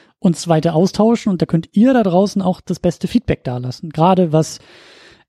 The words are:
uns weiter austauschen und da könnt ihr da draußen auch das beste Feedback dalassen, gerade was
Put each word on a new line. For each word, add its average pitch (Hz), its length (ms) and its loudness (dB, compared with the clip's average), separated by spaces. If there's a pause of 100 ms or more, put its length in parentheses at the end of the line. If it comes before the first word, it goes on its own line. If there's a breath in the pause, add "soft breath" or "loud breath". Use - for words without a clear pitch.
(180 soft breath)
uns 170 300 -2
weiter 160 260 0
austauschen 208 560 0
und 180 120 -2
da - 40 -2
könnt 165 260 -2
ihr 247 200 4
da 240 100 2
draußen 190 400 0
auch 180 180 -2
das - 200 -8
beste 175 280 -4
Feedback - 360 -2
dalassen, 127 460 -8
gerade 175 420 2
was 156 260 0 (720 loud breath)